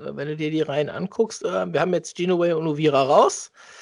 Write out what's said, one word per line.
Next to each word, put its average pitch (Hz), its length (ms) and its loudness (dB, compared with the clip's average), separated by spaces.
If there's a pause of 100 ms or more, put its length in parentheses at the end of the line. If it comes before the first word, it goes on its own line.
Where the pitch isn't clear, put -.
Äh, 143 120 -10
wenn 139 120 -8
du 151 80 -6
dir 156 140 -4
die 156 120 0
Reihen 143 280 -2
anguckst, - 540 -4
äh, 185 280 -2
wir 143 80 2
haben 180 140 0
jetzt - 220 -6
Gino 175 220 0
Way 170 140 2
und 160 140 -2
Ovira 147 360 2
raus. 180 480 4 (320)